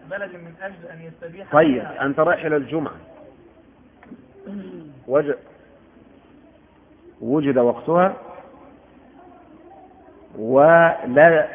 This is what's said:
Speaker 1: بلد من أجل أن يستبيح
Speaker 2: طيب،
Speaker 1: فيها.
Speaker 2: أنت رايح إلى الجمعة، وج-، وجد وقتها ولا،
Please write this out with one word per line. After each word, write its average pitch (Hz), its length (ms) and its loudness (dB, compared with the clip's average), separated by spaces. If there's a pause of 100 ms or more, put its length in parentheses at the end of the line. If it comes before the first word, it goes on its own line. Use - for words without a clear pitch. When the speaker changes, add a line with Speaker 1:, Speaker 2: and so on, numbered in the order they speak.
(100)
Speaker 1:
بلد 196 240 -12
من 170 280 -20
أجل 190 300 -16
أن 165 80 -20
يستبيح 170 520 -20
Speaker 2:
طيب، 147 280 0
Speaker 1:
فيها. - 260 -12
Speaker 2:
أنت 143 140 -4
رايح 160 240 -2
إلى 156 120 -2
الجمعة، 139 380 -8 (2250)
وج-، 143 260 0 (1900)
وجد 139 380 -2
وقتها 160 580 0 (2250)
ولا، 151 1160 4